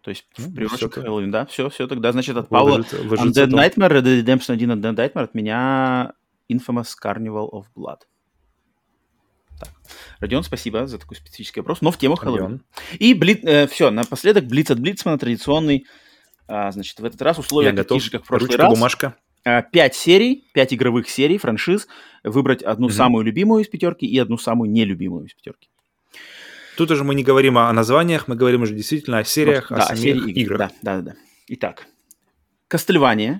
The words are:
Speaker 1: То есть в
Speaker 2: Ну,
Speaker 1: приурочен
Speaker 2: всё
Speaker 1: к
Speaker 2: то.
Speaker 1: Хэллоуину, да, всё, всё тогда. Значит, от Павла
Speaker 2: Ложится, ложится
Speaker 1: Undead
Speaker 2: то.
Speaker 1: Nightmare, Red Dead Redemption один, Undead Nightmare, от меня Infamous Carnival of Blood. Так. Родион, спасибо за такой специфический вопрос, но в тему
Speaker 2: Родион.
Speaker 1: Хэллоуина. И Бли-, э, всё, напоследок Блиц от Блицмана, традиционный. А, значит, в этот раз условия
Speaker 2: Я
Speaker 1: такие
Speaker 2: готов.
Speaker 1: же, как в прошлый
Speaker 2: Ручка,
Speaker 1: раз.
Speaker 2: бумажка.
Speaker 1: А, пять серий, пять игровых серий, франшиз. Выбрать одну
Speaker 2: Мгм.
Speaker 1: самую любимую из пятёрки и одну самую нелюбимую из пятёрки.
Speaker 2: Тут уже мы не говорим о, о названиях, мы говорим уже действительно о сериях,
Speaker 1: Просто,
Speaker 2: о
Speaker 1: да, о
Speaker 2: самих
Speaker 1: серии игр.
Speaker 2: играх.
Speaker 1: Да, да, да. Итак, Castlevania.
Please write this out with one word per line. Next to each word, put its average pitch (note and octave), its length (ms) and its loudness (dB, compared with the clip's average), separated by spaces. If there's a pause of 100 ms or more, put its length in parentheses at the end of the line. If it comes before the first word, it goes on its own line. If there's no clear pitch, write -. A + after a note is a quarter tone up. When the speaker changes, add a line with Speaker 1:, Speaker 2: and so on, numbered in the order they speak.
Speaker 1:
То G#2 100 -12
есть - 140 -14 (120)
в A#2+ 100 -12
Speaker 2:
Ну, F#3 80 -14
Speaker 1:
приурочен A2 220 -6
Speaker 2:
всё A2+ 120 -6
Speaker 1:
к - 60 -14
Speaker 2:
то. C3+ 60 -10
Speaker 1:
Хэллоуину, G#2 300 -6
да, A2+ 140 -2
всё, C#3 240 -6
всё C3 160 -8
тогда. A#2+ 280 -2
Значит, B2+ 240 -4
от A2 100 -6
Павла C3+ 240 4
Speaker 2:
Ложится, A#2 320 -2
ложится A#2 400 2
Speaker 1:
Undead C3 60 4
Speaker 2:
то. C3 80 2
Speaker 1:
Nightmare, F3 340 4
Red C3+ 120 4
Dead B2 200 4
Redemption B2+ 300 0
один, A#2+ 180 -2
Undead A2 240 -4
Nightmare, B2+ 300 -2
от - 100 -20
меня B2+ 800 -2 (360)
Infamous A#2+ 380 -4 (160)
Carnival G#2+ 480 -6
of G2+ 140 -16 (100)
Blood. - 220 -14 (1600)
Так. - 100 -16 (520)
Родион, G#2+ 220 -4
спасибо A#2+ 440 -8
за A#2 120 -14
такой - 180 -20
специфический - 420 -16
вопрос, - 220 -8
но D#3 100 2
в - 60 -10
тему C#3 180 0
Speaker 2:
Родион. B2+ 220 -6
Speaker 1:
Хэллоуина. G2 220 -6 (380)
И A3+ 160 6
Бли-, F#3+ 300 2
э, D3 240 4
всё, C#3 240 2
напоследок C#3 540 0
Блиц C#3 260 0
от A#2 80 2
Блицмана, D#3+ 400 -2
традиционный. C#3+ 680 -2 (600)
А, G#2 240 -6
значит, G2 280 -14
в G#2+ 60 -12
этот A#2 160 -10
раз D#3+ 160 0
условия C#3+ 300 0
Speaker 2:
Я G2+ 60 4
Speaker 1:
такие G2 100 -2
Speaker 2:
готов. C3 180 0
Speaker 1:
же, - 100 -8
как A#2 120 -8
в - 40 -20
прошлый B2+ 240 0
Speaker 2:
Ручка, B2 120 4
Speaker 1:
раз. F#3+ 60 8
Speaker 2:
бумажка. A#2+ 460 0 (300)
Speaker 1:
А, A#2+ 160 2
пять D3 340 2
серий, A#3 580 2
пять C3 200 2
игровых A#2+ 360 0
серий, D3+ 280 0
франшиз. E3+ 500 -4 (360)
Выбрать B2 400 0
одну A2 240 -2
Speaker 2:
Мгм. G#2+ 80 -2
Speaker 1:
самую A#2 300 4
любимую G#3 380 2
из G#3 40 -6
пятёрки E3 380 -4
и A2+ 120 -2
одну A#2 200 -2
самую A2+ 340 -2
нелюбимую F#2+ 540 -2
из - 80 -20
пятёрки. - 340 -20 (1120)
Speaker 2:
Тут E3 140 0
уже C#3+ 120 0
мы C#3 100 0
не C#3 120 0
говорим C3+ 320 6
о, A#2 120 6
о A#2 40 2
названиях, C#3 560 2
мы A#2+ 80 -4
говорим B2 240 4
уже G#2+ 120 -2
действительно A#2+ 440 -4
о G#2 80 -2
сериях, C#3+ 460 0
Speaker 1:
Просто, A#2+ 40 -8
Speaker 2:
о - 40 -2
Speaker 1:
да, G#2 40 4
о - 40 2
Speaker 2:
самих A2+ 160 -4
Speaker 1:
серии B2+ 280 0
игр. G2 220 -2
Speaker 2:
играх. G2+ 180 -4 (100)
Speaker 1:
Да, G2+ 160 -6
да, F2+ 40 -6
да. - 120 -14 (360)
Итак, - 380 -10 (840)
Castlevania. C#3 720 2